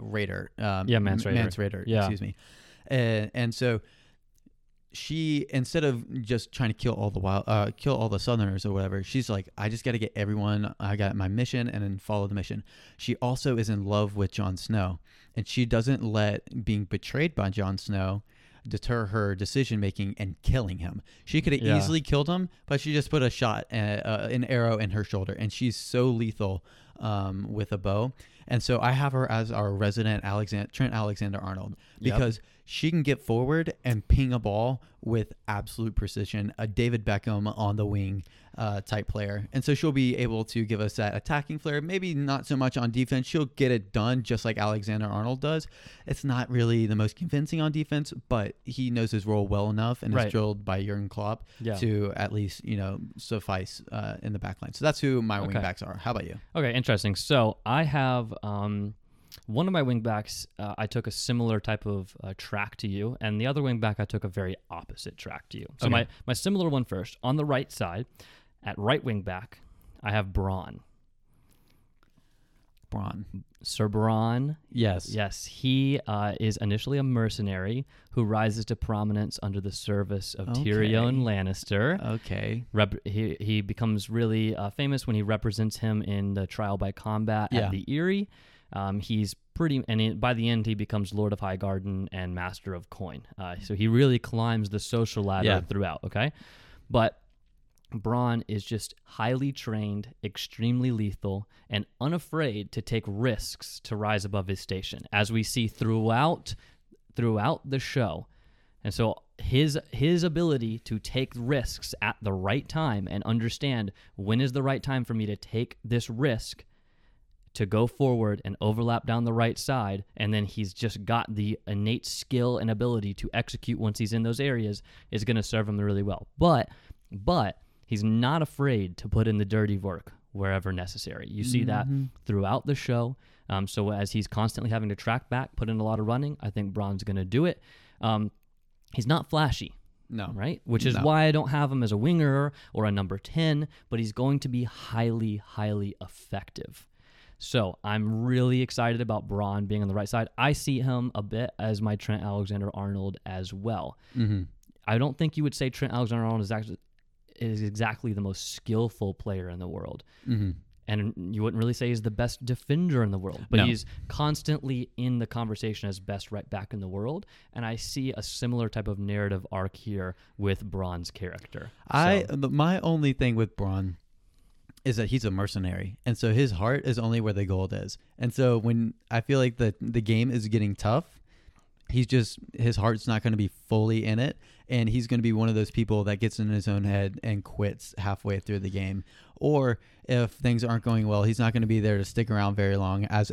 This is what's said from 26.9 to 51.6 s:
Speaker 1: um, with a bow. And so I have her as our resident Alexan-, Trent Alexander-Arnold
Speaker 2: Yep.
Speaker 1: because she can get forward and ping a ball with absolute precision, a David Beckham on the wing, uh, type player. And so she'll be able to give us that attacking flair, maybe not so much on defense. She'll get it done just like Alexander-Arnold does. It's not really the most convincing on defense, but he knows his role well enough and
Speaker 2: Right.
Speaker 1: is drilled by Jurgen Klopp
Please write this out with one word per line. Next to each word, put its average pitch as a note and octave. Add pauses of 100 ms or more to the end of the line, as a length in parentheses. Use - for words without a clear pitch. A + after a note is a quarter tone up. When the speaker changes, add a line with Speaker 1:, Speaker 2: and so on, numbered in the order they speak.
Speaker 1:
um, G2
with G#2
a G2+
bow. G2+ (340)
And B2
so B2
I B2+
have C3+
her C3
as A2+
our G#2
resident G#2
Alexan-, G#2
Trent B2
Alexander-Arnold G2 (220)
Speaker 2:
Yep. G#2+
Speaker 1:
because A2+ (240)
she -
can E3
get C3+
forward C#3+ (100)
and A2+
ping C3
a B2
ball A2 (200)
with A2+ (160)
absolute G#2+
precision, G#2
a A2+
David A#2
Beckham G#2
on G#2
the G#2+
wing, G2 (340)
uh, G#2
type -
player. G2+
And C3
so D3
she'll D#3
be B2+
able A2+
to A2+
give G#2+
us G#2+
that G#2
attacking D3
flair, D3
maybe F3+
not C#3
so D3
much C3
on A#2+
defense. B2+
She'll D3+
get B2+
it G#2
done A#2+
just A2
like A2+
Alexander-Arnold G#2+
does. D3+ (400)
It's -
not B2+
really A#2
the G#2+
most G#2+
convincing D#3
on D#3
defense, D3+ (160)
but G#2+ (100)
he B2+
knows A#2
his G#2
role G#2
well G2+
enough A2
and A2+
Speaker 2:
Right. A#2+
Speaker 1:
is G2
drilled G#2+
by G2
Jurgen G2+
Klopp G#2+ (120)